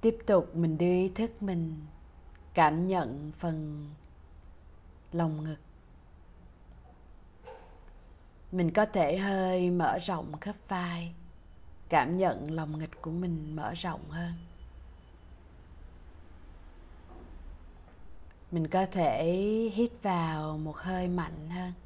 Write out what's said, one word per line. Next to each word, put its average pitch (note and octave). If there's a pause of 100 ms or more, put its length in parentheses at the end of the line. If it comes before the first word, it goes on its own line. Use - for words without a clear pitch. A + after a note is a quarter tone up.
Tiếp A3+
tục F3+
mình D#3+
đưa F3
ý F3+
thức A3+ (100)
mình E3 (680)
cảm E3
nhận D3+
phần D3+ (1200)
lồng D#3+
ngực. D#3 (3000)
Mình F3
có G#3+
thể F3
hơi F#3
mở E3+
rộng D#3
khớp G3+ (120)
vai, E3+ (760)
cảm D#3
nhận D3+
lồng D#3
ngực D#3+
của D#3+
mình D#3+
mở D3
rộng D#3
hơn. E3+ (4000)
Mình E3
có F#3
thể E3 (400)
hít A#3 (100)
vào D#3+
một D#3
hơi F#3
mạnh D#3+
hơn. F3+ (120)